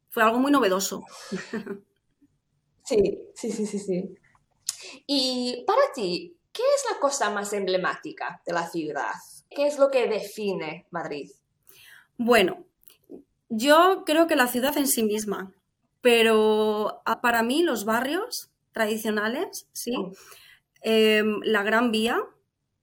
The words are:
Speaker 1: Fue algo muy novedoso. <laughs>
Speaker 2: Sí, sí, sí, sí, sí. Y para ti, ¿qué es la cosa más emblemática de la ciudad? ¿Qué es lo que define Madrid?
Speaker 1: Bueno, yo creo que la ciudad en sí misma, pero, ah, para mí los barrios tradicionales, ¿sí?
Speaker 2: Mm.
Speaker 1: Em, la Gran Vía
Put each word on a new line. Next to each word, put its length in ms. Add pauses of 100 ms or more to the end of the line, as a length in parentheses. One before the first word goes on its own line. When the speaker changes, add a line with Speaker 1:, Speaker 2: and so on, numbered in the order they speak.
Speaker 1:
Fue 140
algo 160
muy 120
novedoso. 540 (260)
<laughs> 560 (1000)
Speaker 2:
Sí, 120 (380)
sí, 160
sí, 140
sí, 140
sí. 360 (920)
Y 580
para 140 (160)
ti, 420 (140)
¿qué 100 (140)
es 160
la 80
cosa 300
más 240
emblemática 920
de 60
la 160
ciudad? 460 (360)
¿Qué 180
es 120
lo 100
que 200
define 840
Madrid? 400 (880)
Speaker 1:
Bueno, 480 (840)
yo 560
creo 220
que 80
la 120
ciudad 300
en 100
sí 160
misma, 500 (480)
pero, 1040
ah, 160
para 200
mí 220
los 220
barrios 640 (240)
tradicionales, 1000
¿sí? 260
Speaker 2:
Mm. 140 (680)
Speaker 1:
Em, 640
la 200
Gran 280
Vía 280 (640)